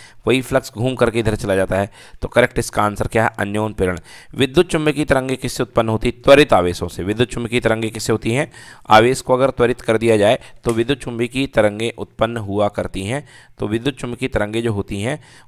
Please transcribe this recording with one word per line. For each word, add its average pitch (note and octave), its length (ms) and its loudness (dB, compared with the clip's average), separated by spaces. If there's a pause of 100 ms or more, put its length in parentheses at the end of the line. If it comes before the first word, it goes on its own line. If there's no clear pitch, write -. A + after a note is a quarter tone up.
(260)
वही B2+ 160 2
फ्लक्स C3 360 -2
घूम B2+ 160 -2
करके A#2 240 0
इधर G#2+ 180 0
चला G2 200 -2
जाता F#2+ 200 0
है। G2 140 -2 (320)
तो - 60 -4
करेक्ट A#2+ 300 2
इसका A2 240 -2
आंसर G#2 240 -2
क्या A2 180 0
है? A2 140 0
अन्योन G#2 340 -2
प्रेरण। F#2 260 -2 (360)
विद्युत C3+ 340 0
चुम्बकीय D3+ 360 -2
तरंगें C3 320 -2
किससे B2 260 -6
उत्पन्न A#2 260 0
होती A2 200 -2
हैं? - 140 -6
त्वरित C#3 300 6
आवेशों F2+ 360 0
से। E2 160 -10
विद्युत G#2+ 240 0
चुम्बकीय A#2+ 320 -4
तरंगें A2 300 -2
किससे A2+ 220 -4
होती A2 200 -2
हैं? D3 200 -4 (360)
आवेश A2+ 320 6
को B2+ 140 0
अगर C3 160 2
त्वरित A#2+ 300 0
कर A2 180 0
दिया A2 180 4
जाए G#2+ 220 4 (260)
तो A#2+ 60 0
विद्युत A#2 280 0
चुम्बकीय A#2+ 480 -4
तरंगें G#2+ 520 0
उत्पन्न A2+ 380 -4
हुआ G2+ 320 -2
करती F#2+ 360 -6
हैं। C#3 240 -6 (300)
तो G#2+ 100 -6
विद्युत A#2 280 -4
चुम्बकीय A#2+ 320 -6
तरंगें G#2+ 340 -4
जो A#2 100 -2
होती G2+ 300 -6
हैं C#3+ 220 -6 (240)